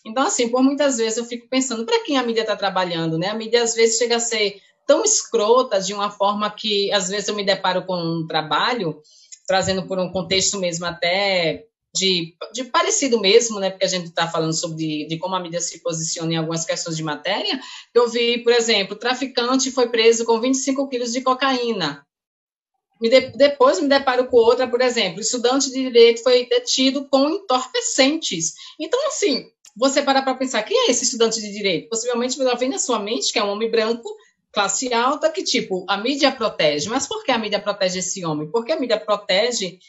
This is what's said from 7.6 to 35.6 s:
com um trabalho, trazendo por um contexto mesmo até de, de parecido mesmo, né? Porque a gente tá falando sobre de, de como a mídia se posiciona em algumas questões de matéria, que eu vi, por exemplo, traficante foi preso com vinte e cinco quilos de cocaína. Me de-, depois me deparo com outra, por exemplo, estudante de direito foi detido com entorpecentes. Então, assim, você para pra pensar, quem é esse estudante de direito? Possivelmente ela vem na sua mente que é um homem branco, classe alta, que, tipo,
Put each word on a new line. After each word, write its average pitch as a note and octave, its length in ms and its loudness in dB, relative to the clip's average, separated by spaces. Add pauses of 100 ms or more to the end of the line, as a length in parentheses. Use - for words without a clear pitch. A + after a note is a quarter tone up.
com F3+ 100 -4
um E3 300 -2
trabalho, D#3+ 760 -2 (440)
trazendo F#3+ 400 0
por F#3 140 -4
um F3+ 120 -4
contexto F#3+ 460 0
mesmo F3 280 -4
até F3 800 -2 (280)
de, F3+ 420 -2 (160)
de B3 140 -8
parecido C#4 540 2
mesmo, G#3+ 400 4
né? F#3+ 100 -2
Porque F#3+ 160 -2
a - 20 -2
gente F3 240 -4
tá E3 160 0
falando D#3+ 260 -2
sobre D#3+ 220 -4
de, D3+ 320 -4
de D#3+ 100 -4
como F#3 180 -6
a F#3 40 -2
mídia E3+ 220 -6
se - 220 -10
posiciona E3 500 -4
em - 20 -2
algumas E3 300 -4
questões E3+ 320 -6
de D#3+ 60 -6
matéria, G3+ 540 -4 (360)
que A#3 60 4
eu A#3+ 100 4
vi, A#3 340 0
por A#3 80 4
exemplo, A3 440 2
traficante B3+ 760 -2
foi B3 160 2
preso A#3 380 4
com A3+ 160 2
vinte C4 140 2
e - 20 -2
cinco C4+ 320 -2
quilos A#3+ 240 -4
de C4 80 -4
cocaína. B3 840 -2 (920)
Me A3+ 80 0
de-, B3+ 300 4
depois C#4+ 420 4
me D4 80 0
deparo C4 400 2
com B3+ 100 4
outra, B3 300 6
por A#3+ 140 -2
exemplo, G#3+ 400 0
estudante B3+ 480 0
de C4 140 -4
direito A#3 400 6
foi B3 240 4
detido C4 640 0
com C#4 200 4
entorpecentes. C#4 1300 0 (240)
Então, B4 280 -2
assim, C#4+ 380 -2 (320)
você C4+ 240 2
para C4+ 220 2
pra C4 120 -2
pensar, B3+ 280 -4
quem A#4+ 240 2
é - 40 4
esse - 140 0
estudante A3+ 340 0
de G#3 140 -8
direito? G3 340 -2
Possivelmente A#3+ 540 -4
ela B3 140 2
vem B3+ 140 -2
na F#4+ 100 -6
sua A3+ 200 -2
mente G3+ 320 -4
que B3 80 0
é G#3+ 40 0
um G3+ 80 -2
homem G#3+ 180 -2
branco, A3+ 400 -2 (420)
classe G#3+ 420 -2
alta, C#4+ 360 0
que, D#4+ 140 -4
tipo, F#3 440 -2